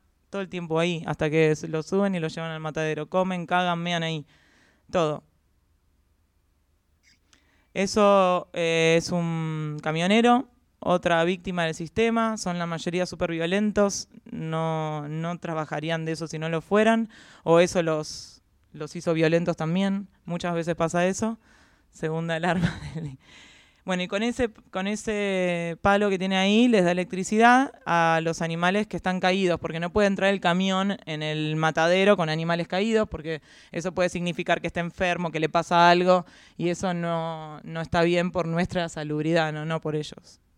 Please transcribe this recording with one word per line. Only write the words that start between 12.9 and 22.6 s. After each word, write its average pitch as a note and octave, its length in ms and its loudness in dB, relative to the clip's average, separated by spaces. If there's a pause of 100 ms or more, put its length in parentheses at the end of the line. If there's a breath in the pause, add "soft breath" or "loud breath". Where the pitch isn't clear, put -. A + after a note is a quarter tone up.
súper F3 260 -4
violentos. G3 800 0 (200)
No, D#3+ 800 -4
no E3 320 -6
trabajarían D#3+ 680 -6
de D#3+ 80 -2
eso D#3+ 140 -6
si D#3 100 -10
no D#3 120 -6
lo E3 120 -4
fueran. A3 480 2 (340 loud breath)
O E3 160 6
eso F3+ 220 4
los, D#3 600 -6 (320)
los D3+ 220 -12
hizo E3+ 180 -2
violentos D#3+ 420 2
también. F#3+ 540 -2 (160)
Muchas F3 280 -6
veces E3+ 220 -2
pasa F3 320 0
eso. A3 320 -2 (520 soft breath)
Segunda E3 440 -4
alarma F3 420 0 (100)